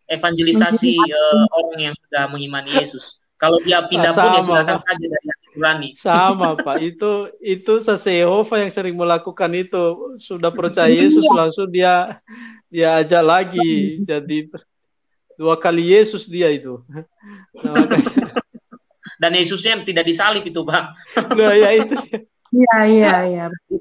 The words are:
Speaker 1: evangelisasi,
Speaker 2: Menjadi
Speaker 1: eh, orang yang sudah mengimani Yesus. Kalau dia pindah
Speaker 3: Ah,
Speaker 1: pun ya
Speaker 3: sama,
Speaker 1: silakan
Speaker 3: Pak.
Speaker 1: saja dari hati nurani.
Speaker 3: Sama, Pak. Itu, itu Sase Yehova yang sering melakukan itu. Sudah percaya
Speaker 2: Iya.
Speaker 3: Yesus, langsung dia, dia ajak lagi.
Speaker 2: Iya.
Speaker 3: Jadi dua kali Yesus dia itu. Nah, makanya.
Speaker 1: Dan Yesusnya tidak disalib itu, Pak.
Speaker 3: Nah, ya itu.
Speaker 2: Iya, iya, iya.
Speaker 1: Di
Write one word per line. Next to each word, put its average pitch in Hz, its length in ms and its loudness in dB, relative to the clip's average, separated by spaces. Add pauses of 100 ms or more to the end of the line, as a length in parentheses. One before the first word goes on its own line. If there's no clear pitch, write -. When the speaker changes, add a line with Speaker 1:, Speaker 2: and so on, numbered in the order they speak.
Speaker 1:
evangelisasi, 170 920 0
Speaker 2:
Menjadi 160 160 0
Speaker 1:
eh, 151 380 2
orang 165 280 -2
yang 147 160 -6
sudah - 300 -6
mengimani 139 480 -8
Yesus. - 480 -6 (140)
Kalau 170 260 2
dia 175 180 0
pindah 170 300 0
Speaker 3:
Ah, 165 80 0
Speaker 1:
pun 185 140 4
ya 185 100 4
Speaker 3:
sama, 185 40 -2 (120)
Speaker 1:
silakan 160 160 0
Speaker 3:
Pak. - 80 -4
Speaker 1:
saja 170 240 -6
dari 151 220 -8
hati - 240 -14
nurani. 151 420 -2
Speaker 3:
Sama, 180 600 0
Pak. 143 240 -4
Itu, 170 300 -6 (280)
itu 190 400 -4
Sase 208 400 -2
Yehova 202 400 2
yang 196 160 -4
sering 180 240 -6
melakukan 175 540 -2
itu. 185 300 -4 (360)
Sudah 170 320 -4
percaya 170 400 0
Speaker 2:
Iya. 285 160 4
Speaker 3:
Yesus, 311 220 6
langsung 170 420 0
dia, 180 480 0 (480)
dia 165 320 0
ajak 160 240 2
lagi. 170 800 0
Speaker 2:
Iya. 160 160 -4
Speaker 3:
Jadi 151 320 -6 (880)
dua 160 180 2
kali 170 340 0
Yesus 214 380 4
dia 170 240 0
itu. 131 320 -8 (760)
Nah, - 200 -8
makanya. - 680 0 (760)
Speaker 1:
Dan 170 140 0
Yesusnya 190 500 -2
tidak 175 220 -2
disalib 196 380 0
itu, 165 200 -8
Pak. 156 200 -2 (500)
Speaker 3:
Nah, 214 220 4
ya 208 220 6
itu. 220 180 0 (540)
Speaker 2:
Iya, 247 280 4 (120)
iya, 214 260 6 (100)
iya. 175 200 -4 (200)
Speaker 1:
Di 190 160 -8